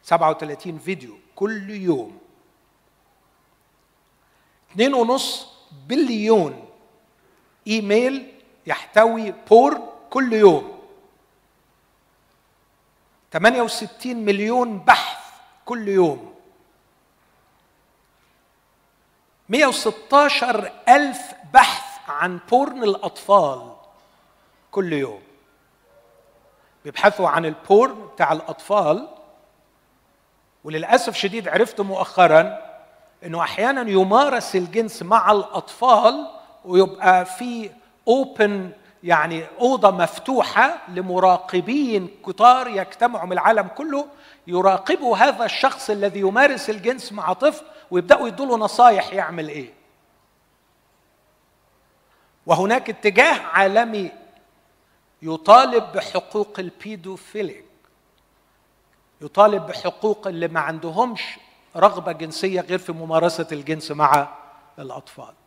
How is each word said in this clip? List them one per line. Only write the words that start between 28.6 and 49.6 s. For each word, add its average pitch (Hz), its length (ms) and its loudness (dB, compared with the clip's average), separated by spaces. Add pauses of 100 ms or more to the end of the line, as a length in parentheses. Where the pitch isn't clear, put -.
وللأسف 170 520 0
شديد 196 320 -6
عرفت 190 320 -2
مؤخرًا 185 880 2 (580)
إنه 170 160 -10
أحيانًا 233 500 -4
يمارس 214 680 2
الجنس 190 460 -4
مع 196 300 2
الأطفال، 233 1000 0 (340)
ويبقى 185 600 2
في 233 460 -10 (380)
أوبن، 208 640 0 (300)
يعني 165 420 0 (160)
أوضة 240 300 4
مفتوحة 233 880 0 (100)
لمراقبين 185 1300 -2 (100)
كتار 247 420 4
يجتمعوا 202 580 -4
من 180 60 -6
العالم 185 360 2
كله 294 380 -8 (400)
يراقبوا 190 720 0
هذا 233 280 2
الشخص - 460 -2
الذي 202 300 -4
يمارس 226 500 0
الجنس 214 420 -6
مع 185 200 -6
طفل، 302 320 -2 (260)
ويبدأوا 180 380 2
يدوا 247 180 -8
له 247 100 0
نصايح 214 560 4
يعمل 165 360 -6
إيه. 143 240 -14 (2750)